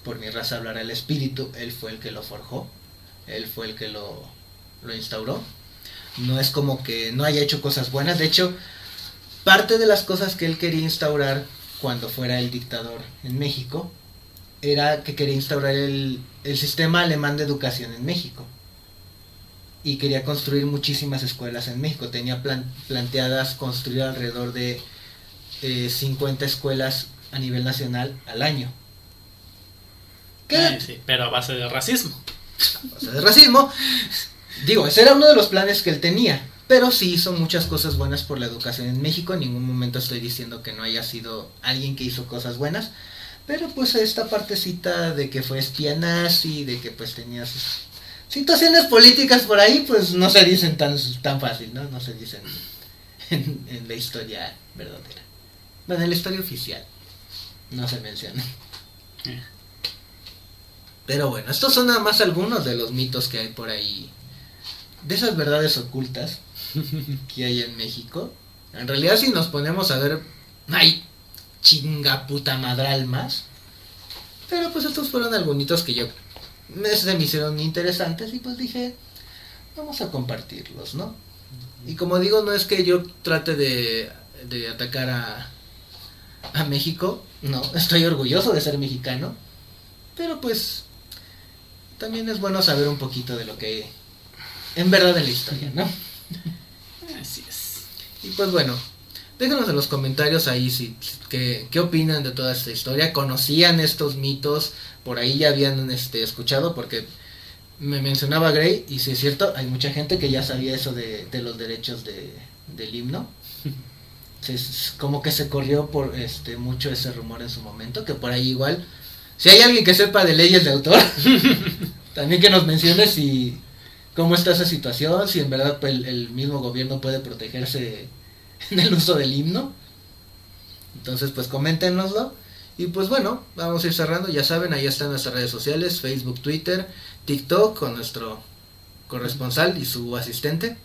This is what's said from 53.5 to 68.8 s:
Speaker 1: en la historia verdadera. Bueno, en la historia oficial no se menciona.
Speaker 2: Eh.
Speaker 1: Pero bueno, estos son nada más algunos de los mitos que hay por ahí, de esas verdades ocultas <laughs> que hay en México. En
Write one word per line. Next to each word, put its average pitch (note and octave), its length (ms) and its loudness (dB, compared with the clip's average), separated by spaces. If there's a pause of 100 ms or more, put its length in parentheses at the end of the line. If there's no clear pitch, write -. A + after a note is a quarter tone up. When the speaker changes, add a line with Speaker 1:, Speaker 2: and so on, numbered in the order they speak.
Speaker 1:
en A#2 200 -12
la A2+ 80 -10
historia A2 600 -10 (200)
verdadera. - 480 -16 (640)
Bueno, F3 160 0
en F3 80 2
la E3+ 40 2
historia F#3+ 240 -4
oficial - 460 -10 (880)
no B2 160 -6
se B2 120 -6
menciona. G#2+ 440 -10 (840)
Speaker 2:
Eh. B2 160 -10 (1700)
Speaker 1:
Pero C#3 240 -2
bueno, G#2+ 180 -8
estos C4 240 2
son B3 140 6
nada A#3+ 120 4
más G#3+ 220 2
algunos F#3+ 420 2
de B2 120 -2
los A#2 160 -4
mitos B2+ 360 -2
que A2+ 120 -6
hay A2 80 -6
por A2+ 240 -10
ahí, G2+ 400 -8 (960)
de F3+ 80 -2
esas G#3+ 200 0
verdades D3+ 440 2
ocultas C3 640 -8 (320)
<laughs> C#3+ 600 -6
que B2 120 -4
hay B2 160 0
en A#2 160 -8
México. A2+ 560 -10 (400)
En B2 140 -10